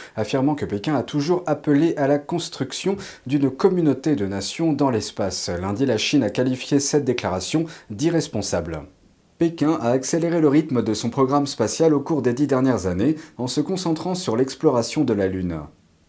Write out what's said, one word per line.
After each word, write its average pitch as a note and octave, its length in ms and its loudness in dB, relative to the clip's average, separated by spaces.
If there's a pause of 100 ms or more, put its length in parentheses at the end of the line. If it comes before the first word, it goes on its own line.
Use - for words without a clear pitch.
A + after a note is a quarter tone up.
(160)
affirmant C3+ 400 0
que G#2+ 100 -4
Pékin G2+ 300 -2
a A#2+ 80 0
toujours D3 420 -2
appelé D3+ 520 2
à C#3 100 0
la C#3+ 100 2
construction E3+ 800 -4 (320)
d'une C#3 240 2
communauté D#3 640 2
de G2+ 100 -2
nations G2 480 -2
dans C#3 160 2
l'espace. G2+ 640 -2 (100)
Lundi, G#2 240 -2
la A#2 120 2
Chine C3+ 260 2
a G#2 80 0
qualifié C3 480 0
cette C#3+ 260 0
déclaration A2+ 600 -2 (260)
d'irresponsable. G2+ 960 -2 (500)
Pékin E3 420 2
a A#2+ 120 2
accéléré D#3+ 500 0
le D#3 60 6
rythme C3+ 340 4
de G#2+ 140 0
son A2+ 160 -2
programme C#3 340 2
spatial C#3 480 2
au C#3 60 2
cours C3+ 240 -2
des A#2+ 100 2
dix C#3 140 0
dernières B2+ 400 2
années A2 300 0 (200)
en B2 80 -4
se B2 160 -2
concentrant F3+ 540 -2
sur C3 200 -2
l'exploration C3+ 680 2
de A#2 100 2
la G2 140 2
Lune. F2+ 320 -2 (500)